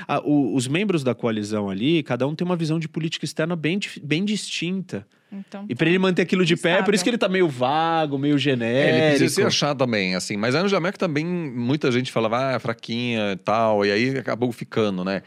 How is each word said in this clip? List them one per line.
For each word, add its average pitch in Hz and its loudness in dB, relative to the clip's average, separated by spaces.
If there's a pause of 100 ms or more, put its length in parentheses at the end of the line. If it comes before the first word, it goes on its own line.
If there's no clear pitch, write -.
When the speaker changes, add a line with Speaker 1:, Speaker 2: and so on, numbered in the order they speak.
Speaker 1:
A, 143 0
o, 143 2
os 127 0
membros 170 0
da 123 0
coalizão 107 -2
ali, 135 0
cada 127 -2
um 151 -4
tem 175 -4
uma 180 -2
visão 165 -2
de 156 -4
política 160 -6
externa 165 -4
bem 165 -2
dif-, - -10
bem 151 -2
distinta. 185 -6 (280)
Speaker 2:
Então 196 -14
Speaker 1:
E 127 -4
Speaker 2:
tá 123 -10
Speaker 1:
pra 160 2
ele 180 4
manter 185 2
aquilo 185 2
de 165 2
pé, 175 2
é 208 2
por 202 2
isso - 2
Speaker 2:
estável. - -2
Speaker 1:
que 247 2
ele 233 0
tá 208 2
meio 185 4
vago, 151 0
meio 143 2
Speaker 3:
É, - 4
ele 135 2 (540)
precisa 135 4
se - -2
Speaker 1:
genérico. 196 2
Speaker 3:
achar 147 0
também, 110 0
assim. 92 -2
Mas 117 0
a 156 2
Angela 196 2
Merkel 180 -4
também, 156 0
muita 143 -2
gente 123 0
falava, 120 0
"Ah, - -2
é - -2
fraquinha 117 -4
e 95 -4
tal", 107 2
e 101 2
aí 123 0
acabou 123 -2
ficando, 101 -2
né? 95 -2